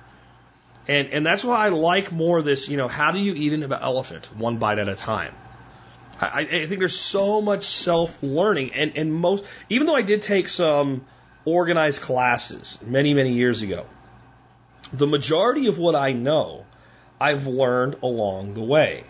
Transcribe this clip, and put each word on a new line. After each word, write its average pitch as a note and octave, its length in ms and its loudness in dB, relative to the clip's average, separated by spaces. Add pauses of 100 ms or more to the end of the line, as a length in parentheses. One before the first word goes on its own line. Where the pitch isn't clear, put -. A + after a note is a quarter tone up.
(880)
And, C#3+ 200 0
and D3+ 160 -2
that's G3+ 200 2
why A#3 200 2
I G#3 40 4
like F3 420 2
more E3 300 2
this, C#3+ 260 0
you C#3 80 -4
know, B2+ 140 -2
how D3+ 220 0
do F#3 80 -2
you G3+ 140 0
eat D3 200 0
an D3 180 -4
elephant B2+ 640 -6
one A2+ 220 -2
bite G#2+ 220 0
at G2+ 100 -2
a G2 60 -4
time? G2 380 -6 (840)
I, - 60 -2
I, - 140 -4
I D#3 280 -2
think F#3+ 120 -6
there's F3+ 200 -2
so G3+ 420 0
much G3+ 220 -2
self-learning, E3 1080 0
and, D3 240 -2
and D#3 160 -2
most, F3 320 0 (240)
even C4 180 2
though D#4+ 80 2
I B3+ 60 2
did G#3 220 0
take G3 260 0
some C#3+ 560 0 (400)
organized E3 560 2
classes B2 840 -2
many, C#3 280 2
many C3 200 4
years A#2+ 280 2
ago, F#2 240 -6 (1080)
the C#3+ 160 2
majority F3 600 2
of F3 100 2
what E3+ 180 2
I C#3 180 2
know, C3 520 -2 (540)
I've C#3 280 0
learned B2+ 560 2
along G2+ 520 -2
the A2 80 -6
way. B2 460 2